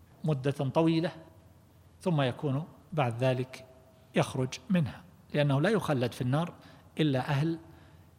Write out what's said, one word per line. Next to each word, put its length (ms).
مدة 260
طويلة 600
ثم 200
يكون 440
بعد 320
ذلك 400
يخرج 340
منها، 320
لأنه 260
لا 100
يخلد 420
في 100
النار 300
إلا 280
أهل 300